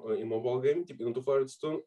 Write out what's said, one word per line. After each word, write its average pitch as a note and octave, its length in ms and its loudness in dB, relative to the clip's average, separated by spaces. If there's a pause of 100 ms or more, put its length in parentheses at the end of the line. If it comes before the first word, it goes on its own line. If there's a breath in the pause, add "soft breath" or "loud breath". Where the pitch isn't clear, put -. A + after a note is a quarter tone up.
(180)
em G#2+ 60 -4
mobile B2 360 0
game, D3 240 2
tipo, C3+ 180 -10
eu - 20 -4
não A#2+ 80 0
estou C3 100 -2
a - 20 -12
falar C#3 140 4
de C3+ 60 4
Hearthstone, D#3 420 -4